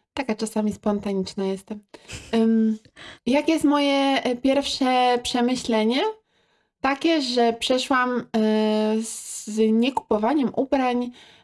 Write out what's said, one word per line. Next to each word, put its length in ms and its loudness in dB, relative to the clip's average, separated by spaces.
Taka 200 -4
czasami 380 -4
spontaniczna 720 -4
jestem. 360 -6
Ym, 440 2
jakie 260 2
jest 120 0
moje, 580 2
e, 140 -2
pierwsze 880 2
przemyślenie? 760 0
Takie, 420 0
że 300 2
przeszłam, 680 0
e, 20 -8
z 560 -10
niekupowaniem 840 0
ubrań, 540 0